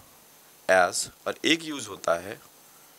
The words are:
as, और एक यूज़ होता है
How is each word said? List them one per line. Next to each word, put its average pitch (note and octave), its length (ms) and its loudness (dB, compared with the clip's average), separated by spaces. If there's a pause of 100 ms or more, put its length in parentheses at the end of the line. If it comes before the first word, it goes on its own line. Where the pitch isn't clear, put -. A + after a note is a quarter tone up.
(680)
as, F#2 400 2 (180)
और G2+ 80 -6 (100)
एक D#3+ 180 2
यूज़ C#3+ 240 -10
होता F2 260 -2
है G2 260 -6 (600)